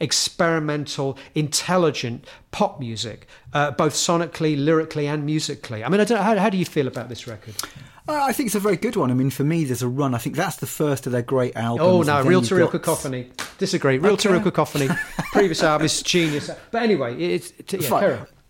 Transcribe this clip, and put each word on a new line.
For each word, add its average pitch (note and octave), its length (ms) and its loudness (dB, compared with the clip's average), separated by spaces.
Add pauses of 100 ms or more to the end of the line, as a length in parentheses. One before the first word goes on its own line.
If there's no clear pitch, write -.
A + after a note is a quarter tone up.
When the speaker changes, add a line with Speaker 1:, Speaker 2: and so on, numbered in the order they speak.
(300)
Speaker 1:
experimental, D3+ 880 -2 (180)
intelligent D3+ 920 0 (260)
pop - 280 0
music, A2+ 480 -8 (260)
uh, D3 180 2
both D3+ 240 2
sonically, E3 680 0
lyrically D#3 440 2
and D3 180 -2
musically. C#3+ 580 -4
I A#2 60 -4
mean, F#3+ 120 4
I G#3 40 4
don't, A3 180 2
how, G#3+ 140 2
how G3 140 2
do F#3+ 80 0
you F3 60 0
feel D3 220 0
about A#2 220 -8
this A#2 180 -14
record? G#2+ 280 -14 (540)
Speaker 2:
Uh, D4+ 140 -2
I C4+ 100 2
think C#4 160 -2
it's F#3+ 60 -2
a G#3 60 0
very G3 160 2
good A3+ 200 -2
one. C#3+ 140 2
I B2+ 40 2
mean, C3 160 2
for C#3 140 -2
me, D#3+ 200 0
there's B2+ 180 -2
a B2 60 0
run. C3 260 0
I A#2+ 40 -2
think B2 180 -6
that's E3+ 200 -2
the C#3+ 100 -6
first D3 400 -2
of B2+ 60 -2
their A#2+ 100 0
great B2 340 0
albums. A#2 260 -2
Speaker 1:
Oh, F3+ 200 6
no, D3 160 2
Speaker 2:
And C3+ 60 2
then - 40 2
Speaker 1:
Real F3+ 120 6
Speaker 2:
you've - 100 0
Speaker 1:
to G3 40 2
Real F3 140 6
Speaker 2:
got E3 140 -4
Speaker 1:
Cacophony. C3 480 -4 (280)
Disagree. D3 400 2
Real G3 180 4
to G#3 120 2
Speaker 2:
Okay. F#3+ 60 4
Speaker 1:
Real F3 100 2
Cacophony. D3 440 2
Speaker 2:
<laughs> - 440 -4
Speaker 1:
Previous F#3+ 300 2
album D#3 240 4
is - 160 -2
genius. D#3+ 480 0 (200)
But A3+ 120 -2
anyway, C3+ 380 2
it's, F3 300 -2 (160)
t-, F#3+ 120 -4
yeah, F3+ 100 0
Speaker 2:
Fine. - 120 2
Speaker 1:
carry F#3+ 140 4
on. - 120 -8 (240)